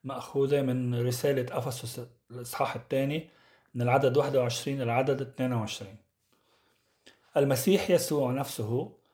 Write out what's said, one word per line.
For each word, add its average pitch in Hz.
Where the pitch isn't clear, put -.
مأخوذة 139
من 123
رسالة 131
أفسس 120
الإصحاح 123
الثاني 139
من 120
العدد 127
واحد 135
وعشرين 127
إلى 131
العدد 131
اثنين 127
وعشرين. 104
المسيح 143
يسوع 143
نفسه 131